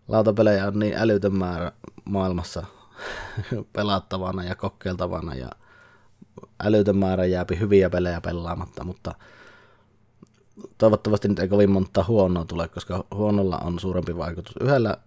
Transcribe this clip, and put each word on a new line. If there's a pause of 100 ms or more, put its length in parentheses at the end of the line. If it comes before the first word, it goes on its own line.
lautapelejä
on
niin
älytön
määrä (320)
maailmassa (520)
<laughs>
pelattavana
ja
kokeiltavana
ja (1160)
älytön
määrä
jääpi
hyviä
pelejä
pelaamatta,
mutta (1600)
toivottavasti
nyt
ei
kovin
monta
huonoa
tule,
koska (100)
huonolla
on
suurempi
vaikutus.
Yhdellä (100)